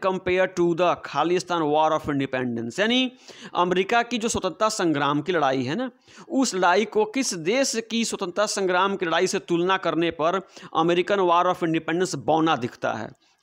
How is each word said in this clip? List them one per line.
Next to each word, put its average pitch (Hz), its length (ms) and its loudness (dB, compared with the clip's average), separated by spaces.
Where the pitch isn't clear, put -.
compared 185 440 0
to 175 160 2
the 170 200 2
Khalistan 170 640 -2
War 156 380 2
of - 100 -6
Independence, 127 720 -4
यानी 247 320 2
अमेरिका 190 480 2
की 233 140 -4
जो 226 100 -2
स्वतंत्रता 202 420 -2
संग्राम 147 520 0
की 151 100 -4
लड़ाई 135 320 0
है 135 120 -4
ना, 247 160 -4
उस 254 260 0
लड़ाई 185 300 4
को 214 200 0
किस 220 280 -2
देश 220 480 -2
की 226 140 0
स्वतंत्रता 196 400 -4
संग्राम 196 500 0
की 185 100 -4
लड़ाई 170 220 2
से 190 120 -2
तुलना 180 380 0
करने 165 340 0
पर 175 360 -2
American 175 420 2
War 175 260 4
of 180 120 0
Independence 165 580 -2
बौना 156 400 2
दिखता 120 380 -4
है? - 360 -12